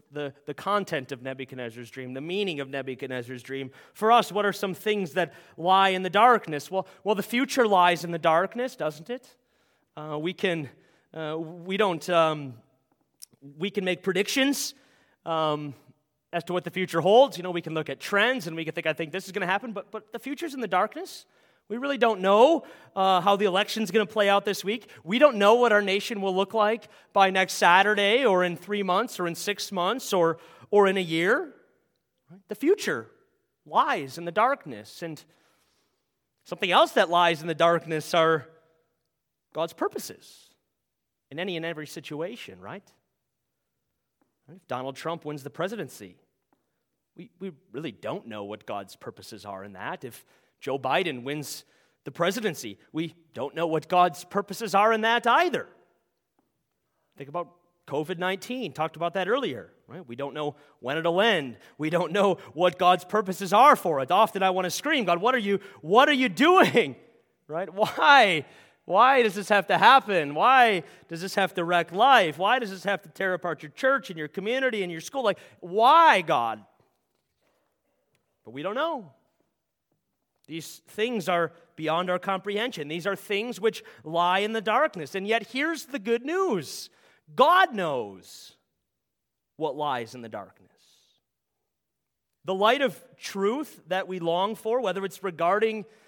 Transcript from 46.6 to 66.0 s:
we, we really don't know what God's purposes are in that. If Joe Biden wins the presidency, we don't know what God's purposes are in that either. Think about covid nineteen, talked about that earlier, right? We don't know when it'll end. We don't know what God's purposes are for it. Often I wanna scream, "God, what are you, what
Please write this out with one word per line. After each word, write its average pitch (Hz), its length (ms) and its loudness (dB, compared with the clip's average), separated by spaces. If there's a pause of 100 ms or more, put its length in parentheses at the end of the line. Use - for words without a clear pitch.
we, 180 220 -20
we 185 140 -10 (200)
really 135 200 -10
don't 117 340 -10
know 107 180 -10
what 104 220 -14
God's 101 300 -12
purposes 101 500 -18
are 98 180 -12
in 101 80 -16
that. 120 320 -12
If - 220 -18 (340)
Joe 135 180 -6
Biden 135 440 -2
wins 143 420 -10 (400)
the 151 60 -12
presidency, 170 680 -4 (120)
we 160 240 -8 (200)
don't 131 200 -8
know 165 120 -4
what 156 200 -2
God's 180 380 2
purposes 196 500 -8
are 208 180 4
in 220 100 0
that 233 240 0
either. 285 420 2 (1500)
Think 135 120 -16
about 165 220 -8 (360)
covid 156 320 -6
nineteen, 190 540 -6
talked 156 240 -6
about 165 180 -6
that 185 140 -4
earlier, 180 440 -4 (140)
right? 160 200 -18
We 120 100 -14
don't 135 180 -8
know 151 220 -6 (240)
when 135 160 -4
it'll 170 240 0
end. 160 380 0 (180)
We 151 140 -4
don't 170 220 -2
know 196 260 2 (160)
what 180 240 2
God's 180 260 4
purposes 190 480 -2
are 254 240 8
for 156 240 -2
it. 131 100 -4
Often 196 320 2
I 190 80 2
wanna 185 200 -2
scream, 285 340 -2
"God, 170 160 2
what 240 140 2
are 254 40 0
you, 202 220 0 (220)
what 226 260 6